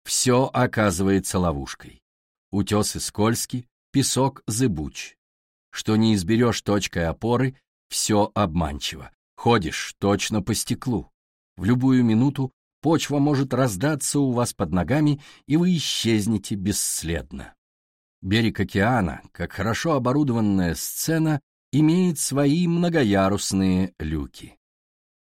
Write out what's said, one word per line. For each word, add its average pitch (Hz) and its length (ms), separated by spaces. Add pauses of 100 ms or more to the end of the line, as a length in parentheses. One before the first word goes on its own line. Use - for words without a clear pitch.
всё 127 500
оказывается 98 840
ловушкой. 76 640 (500)
Утёсы 101 480
скользки, 117 680 (240)
песок 131 560
зыбуч. 104 680 (560)
Что - 240
не 113 180
изберёшь 113 480
точкой 95 460
опоры, 120 480 (340)
всё 104 460
обманчиво. 78 760 (240)
Ходишь - 640
точно 101 420
по 107 120
стеклу. - 560 (460)
В 90 100
любую 127 380
минуту 131 480 (300)
почва 147 380
может 139 340
раздаться 131 680
у 135 120
вас 120 220
под 85 180
ногами, 139 500 (260)
и 143 100
вы 175 200
исчезнете 110 800
бесследно. 82 960 (680)
Берег 107 380
океана, 98 600 (100)
как - 220
хорошо 127 400
оборудованная 110 840
сцена, 156 640 (300)
имеет 160 480
свои 143 480
многоярусные 98 1300
люки. 78 580 (760)